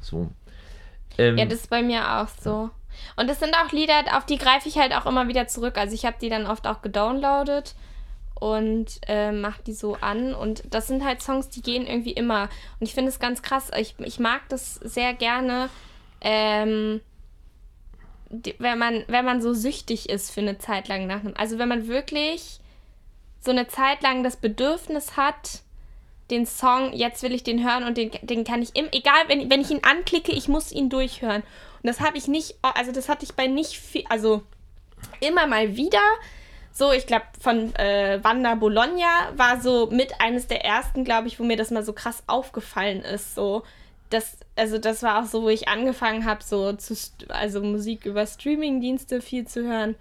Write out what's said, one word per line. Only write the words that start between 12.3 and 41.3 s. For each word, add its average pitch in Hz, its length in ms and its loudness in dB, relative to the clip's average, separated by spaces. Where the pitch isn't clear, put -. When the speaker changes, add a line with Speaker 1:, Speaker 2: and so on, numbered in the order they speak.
Speaker 2:
Und 233 80 -4
ich - 60 -10
finde 262 160 0
es 262 100 -6
ganz 247 220 -2
krass. 269 380 -2
Ich, 220 200 -4
ich - 200 -8
mag 240 300 2
das - 260 -6
sehr 247 380 -2
gerne, 247 560 0
ähm, 214 800 2
die, - 300 -8
wenn 240 200 0
man, 233 280 0
wenn 247 180 2
man 247 160 2
so 233 120 2
süchtig 233 560 -4
ist 196 220 -4
für 202 100 -6
eine 202 160 -2
Zeit 202 300 -4
lang 190 200 -4
nach 196 120 -4
einem, 202 180 -6
also 220 220 -2
wenn 240 100 0
man 233 180 -2
wirklich 294 720 -4
so 254 120 0
eine 247 160 2
Zeit 277 340 2
lang 262 220 2
das 247 140 -2
Bedürfnis 294 800 -2
hat, 285 440 -2
den 240 140 2
Song, 262 480 2
jetzt 240 280 -2
will 247 120 -2
ich 247 100 -4
den 240 200 0
hören 247 200 2
und 240 140 -2
den, 220 140 0
den 233 220 -2
kann 233 180 -2
ich 233 140 -6
im-, 311 160 0
egal, 285 360 6
wenn, 277 240 2
wenn 277 100 6
ich 269 80 -2
ihn 285 140 0
anklicke, 330 480 4
ich 277 160 -4
muss 302 240 0
ihn 269 180 0
durchhören. 247 540 -2
Und - 440 -10
das 240 120 0
hab 302 160 2
ich - 120 -8
nicht, 302 340 0
also 247 300 0
das 262 180 -4
hatte 294 160 -2
ich - 80 -12
bei 262 140 0
nicht 285 300 0
viel, - 320 -6
also 220 320 2
immer 320 280 4
mal 220 280 2
wieder. 349 240 2
So, 277 200 4
ich 262 140 4
glaub, 226 160 2
von, 226 360 2
äh, 202 480 2
Wanda 233 320 4
Bologna 320 800 4
war 247 260 4
so 240 300 4
mit 254 300 2
eines 247 260 0
der - 180 -2
ersten, 254 380 0
glaub 226 240 2
ich, - 120 -8